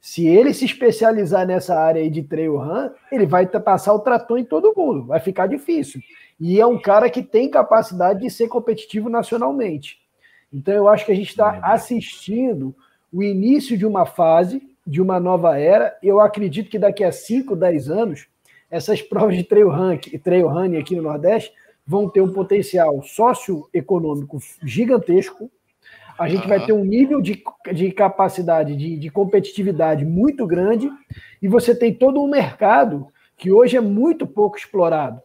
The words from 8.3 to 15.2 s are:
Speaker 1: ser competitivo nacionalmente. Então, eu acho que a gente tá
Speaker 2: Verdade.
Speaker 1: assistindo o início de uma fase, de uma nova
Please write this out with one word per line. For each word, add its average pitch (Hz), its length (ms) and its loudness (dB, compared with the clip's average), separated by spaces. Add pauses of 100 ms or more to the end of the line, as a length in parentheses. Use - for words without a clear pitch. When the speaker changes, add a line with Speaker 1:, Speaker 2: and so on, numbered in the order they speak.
Speaker 1:
ser 233 160 -2
competitivo 226 640 -6
nacionalmente. 233 880 -4 (520)
Então, 143 220 -4
eu 202 160 4
acho 208 160 4
que 220 60 -2
a 190 40 4
gente 196 200 -6
tá 214 160 2
Speaker 2:
Verdade. 185 220 -2
Speaker 1:
assistindo 220 1040 -4 (380)
o 180 80 -4
início 208 560 0
de 190 80 0
uma 196 220 2
fase, 175 540 2 (240)
de 156 160 -4
uma 185 180 2
nova 175 400 2